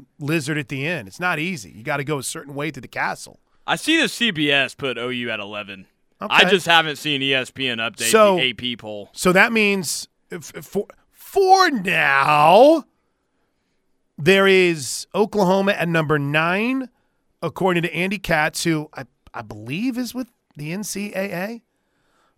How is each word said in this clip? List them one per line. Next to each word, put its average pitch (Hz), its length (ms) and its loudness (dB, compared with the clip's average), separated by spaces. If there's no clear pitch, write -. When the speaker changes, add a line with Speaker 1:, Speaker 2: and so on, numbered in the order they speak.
Speaker 1:
lizard 151 400 -4
at 143 80 -8
the 135 180 -8
end. 151 220 -6
It's - 120 -20
not 175 200 -2
easy. 151 320 -8
You 104 120 -20
gotta 143 200 -4
go 143 160 -4
a 123 40 -12
certain 147 300 -12
way 147 160 -6
through 139 120 -12
the 117 60 -12
castle. - 520 -8
Speaker 2:
I 151 120 0
see 320 220 0
the 262 80 0
C 233 220 -2
B 151 220 -2
S 139 240 0
put 131 240 -6
O 120 100 -6
U 123 220 -6
at 110 80 -6
eleven. 101 480 -12
I 190 200 2
Speaker 1:
Okay. 185 100 4
Speaker 2:
just 180 160 0
haven't 160 300 2
seen 147 260 -4
E 139 100 0
S 127 160 -2
P 135 180 -6
N 117 120 -6
update 113 320 -4
Speaker 1:
So, 208 240 6
Speaker 2:
the 170 80 0
A 127 100 -2
P 120 240 -8
poll. 107 360 -12
Speaker 1:
so - 180 0
that 202 200 4
means 202 560 -2
if, 180 140 -14
for, 202 240 -6
for 381 600 4
now, 165 1120 6
there 190 260 6
is 175 680 2
Oklahoma 196 560 2
at 170 160 -2
number 156 320 0
nine, 185 720 -2
according 175 420 0
to 165 100 -4
Andy 190 260 -4
Katz, 160 460 -2
who 156 280 -2
I, 135 120 -14
I 117 80 -12
believe 127 560 -8
is 247 160 -8
with 247 140 -10
the 151 160 -10
N 208 100 -8
C 202 320 -10
A 202 460 -8